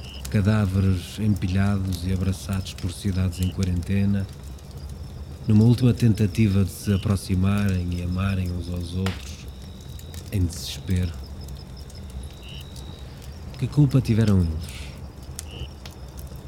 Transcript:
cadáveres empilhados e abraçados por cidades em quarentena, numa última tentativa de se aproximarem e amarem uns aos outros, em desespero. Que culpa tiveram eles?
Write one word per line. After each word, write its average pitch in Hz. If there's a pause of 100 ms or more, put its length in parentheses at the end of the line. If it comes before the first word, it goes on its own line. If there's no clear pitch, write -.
(300)
cadáveres 98
empilhados 95
e 95
abraçados 95
por 90
cidades 92
em 92
quarentena, 98 (1200)
numa 110
última 120
tentativa 104
de 90
se -
aproximarem 95
e 87
amarem 92
uns 87
aos 87
outros, - (880)
em 98
desespero. 90 (2500)
Que 131
culpa 135
tiveram 107
eles? - (800)